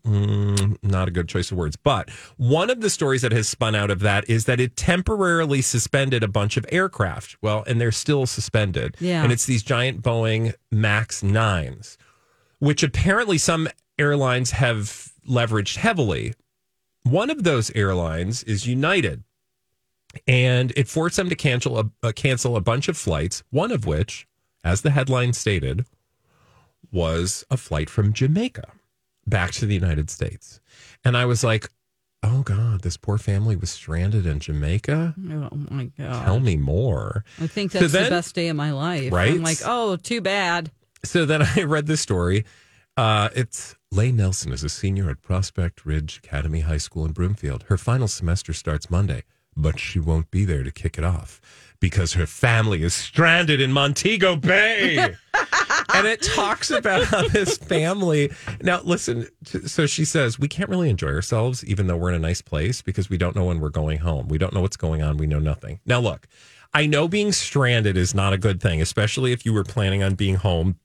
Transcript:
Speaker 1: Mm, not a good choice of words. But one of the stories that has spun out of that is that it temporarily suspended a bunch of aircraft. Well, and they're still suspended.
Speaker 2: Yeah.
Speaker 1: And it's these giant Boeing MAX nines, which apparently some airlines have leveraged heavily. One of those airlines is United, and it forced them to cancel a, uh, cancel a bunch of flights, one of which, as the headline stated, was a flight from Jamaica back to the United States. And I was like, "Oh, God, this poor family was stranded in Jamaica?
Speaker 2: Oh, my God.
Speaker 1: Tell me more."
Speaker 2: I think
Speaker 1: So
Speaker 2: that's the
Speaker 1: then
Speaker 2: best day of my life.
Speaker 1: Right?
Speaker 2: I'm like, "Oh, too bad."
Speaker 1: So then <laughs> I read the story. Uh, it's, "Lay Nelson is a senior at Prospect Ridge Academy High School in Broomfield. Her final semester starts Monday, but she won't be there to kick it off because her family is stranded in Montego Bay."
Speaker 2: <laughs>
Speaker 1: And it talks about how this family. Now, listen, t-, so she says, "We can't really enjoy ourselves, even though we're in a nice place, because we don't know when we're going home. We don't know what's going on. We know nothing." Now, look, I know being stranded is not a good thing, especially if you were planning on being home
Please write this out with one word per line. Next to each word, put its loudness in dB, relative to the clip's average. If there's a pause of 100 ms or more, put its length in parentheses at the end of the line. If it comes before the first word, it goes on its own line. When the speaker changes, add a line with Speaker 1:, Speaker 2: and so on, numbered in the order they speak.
Speaker 1:
Mm, 0
not 0
a -4
good -2
choice -4
of -4
words. -2
But 0 (260)
one 2
of 0
the 2
stories 0
that 0
has 2
spun 0
out 2
of -2
that 2
is 2
that 2
it 0
temporarily 2
suspended 0
a -2
bunch 0
of -2
aircraft. -2
Well, -2
and 0
they're 2
still 0
suspended. -2
Speaker 2:
Yeah. 0
Speaker 1:
And 4
it's 0
these 0
giant -2
Boeing 0 (200)
MAX 0
nines, 0 (600)
which 2
apparently 2
some 0 (320)
airlines 2
have -2 (180)
leveraged 0
heavily. 0 (680)
One 2
of -4
those 2
airlines -2
is -4
United, 0 (1040)
and 2
it 0
forced -2
them 0
to -2
cancel -2
a, -2 (120)
uh, -2
cancel 0
a 2
bunch 0
of -4
flights, -2
one 0
of -2
which, -4 (360)
as 0
the 2
headline 2
stated, -2 (1080)
was -2
a 0
flight -4
from 2
Jamaica 0 (580)
back 0
to -2
the 2
United 0
States. -10 (440)
And 4
I 4
was 2
like, 0 (540)
"Oh, 2
God, 0
this -4
poor -2
family 0
was -4
stranded 0
in 0
Jamaica? 0
Speaker 2:
Oh, -6 (220)
my -6 (140)
God. -6
Speaker 1:
Tell 2
me 2
more." 0 (160)
Speaker 2:
I -2
think -4
Speaker 1:
So -2
Speaker 2:
that's 4
the 2
Speaker 1:
then 0
Speaker 2:
best -2
day -2
of -2
my -2
life. -4
Speaker 1:
Right? 4
Speaker 2:
I'm 0
like, 0
"Oh, 0
too -4
bad." -2 (340)
Speaker 1:
So 2
then 2
<laughs> 2
I 4
read 0
the 0
story. 0 (520)
Uh, 2
it's, -6 (160)
"Lay 2
Nelson 2
is -6
a -4
senior -2
at -8
Prospect -2
Ridge -4
Academy -2
High 0
School -4
in -2
Broomfield. -2
Her 2
final 0
semester -2
starts -4
Monday, 0 (320)
but 0
she -4
won't 0
be 2
there 0
to -6
kick -6
it -4
off -4 (400)
because 2
her 2
family 2
is 0
stranded 2
in 2
Montego 2
Bay." 2
Speaker 2:
<laughs> -20 (680)
Speaker 1:
And 4
it -2
talks -2
about 2
how 2
this 0
family. 0 (300)
Now, 2
listen, -2 (160)
t-, -8
so 0
she 0
says, 0
"We 0
can't -4
really 0
enjoy 0
ourselves, -2
even 0
though 0
we're 0
in 0
a 0
nice -2
place, -4
because -4
we -2
don't 0
know 2
when 0
we're -2
going -2
home. -2
We 0
don't 0
know 0
what's -2
going -2
on. 0
We 0
know 2
nothing." -2
Now, 2
look, -4 (460)
I 2
know 2
being 0
stranded 2
is 2
not 2
a 0
good 0
thing, 0
especially 0
if -4
you 2
were 2
planning 0
on 0
being 0
home 2